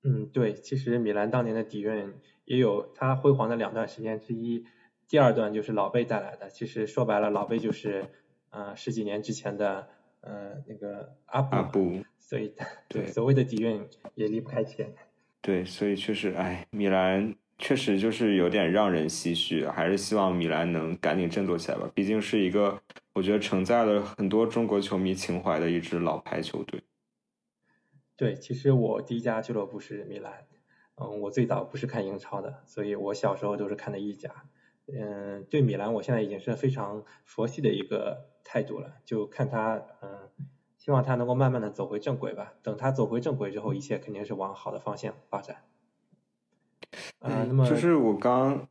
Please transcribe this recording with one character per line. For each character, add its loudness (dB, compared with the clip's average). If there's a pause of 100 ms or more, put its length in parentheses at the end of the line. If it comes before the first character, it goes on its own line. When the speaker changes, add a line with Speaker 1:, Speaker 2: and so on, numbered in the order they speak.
Speaker 1:
嗯， 0
对， 2
其 -6
实 0
米 0
兰 0
当 2
年 0
的 -2
底 -8
蕴 -2 (300)
也 0
有 2
它 2
辉 6
煌 2
的 0
两 -2
段 -2
时 -12
间 -4
之 -8
一， -4 (440)
第 6
二 8
段 2
就 -2
是 -4
老 2
贝 2
带 0
来 -10
的。 -14
其 -10
实 -4
说 0
白 2
了， 2
老 0
贝 -2
就 0
是， -4 (460)
呃， -12
十 -6
几 -4
年 -4
之 -8
前 -6
的， -2 (320)
呃， -12
那 -14
个 -12 (100)
阿 0
布 0
嘛。 2
Speaker 2:
阿 0
布。 0 (140)
Speaker 1:
所 -8
以， -6 (360)
Speaker 2:
对。 -4
Speaker 1:
对， -6
所 -2
谓 6
的 4
底 -4
蕴 -2 (280)
也 -2
离 -2
不 -12
开 -2
钱。 -8 (480)
Speaker 2:
对， 0
所 -4
以 2
确 -2
实， -2
哎， -4
米 0
兰 4 (240)
确 0
实 2
就 4
是 2
有 6
点 4
让 4
人 2
唏 -2
嘘， 0
还 0
是 4
希 -2
望 4
米 0
兰 2
能 -2
赶 0
紧 2
振 0
作 0
起 -4
来 -2
吧。 -6
毕 2
竟 2
是 2
一 4
个， 4 (340)
我 2
觉 4
得 6
承 0
载 4
了 4
很 -2
多 6
中 0
国 4
球 -2
迷 2
情 -2
怀 0
的 2
一 2
支 -4
老 0
牌 -6
球 -6
队。 -8 (1300)
Speaker 1:
对， 2
其 -8
实 4
我 4
第 -4
一 0
家 0
俱 -8
乐 0
部 -10
是 -12
米 -10
兰。 -14 (500)
嗯， -8
我 -4
最 4
早 0
不 -10
是 -6
看 -4
英 -6
超 -8
的， -10
所 -8
以 -2
我 -4
小 0
时 -8
候 0
都 -4
是 -4
看 -8
的 -6
意 -6
甲。 -12 (560)
嗯， -8
对 4
米 4
兰 -2
我 -2
现 0
在 2
已 -2
经 -8
是 -4
非 2
常 -6 (200)
佛 -4
系 -6
的 2
一 0
个 -4 (120)
态 -2
度 -8
了， -16 (100)
就 -4
看 -4
他， -2 (180)
嗯， -16 (480)
希 -6
望 4
他 0
能 0
够 2
慢 4
慢 0
地 -4
走 -6
回 -4
正 -2
轨 -6
吧。 -12
等 -6
他 0
走 2
回 0
正 -2
轨 -4
之 -6
后， -2
一 -4
切 -4
肯 -10
定 -8
是 -8
往 -6
好 -10
的 -8
方 -6
向 -8 (140)
发 -6
展。 -16 (1500)
呃， -6
Speaker 2:
哎， 0
Speaker 1:
那 -2
么 6
Speaker 2:
就 6
是 6
我 6
刚 2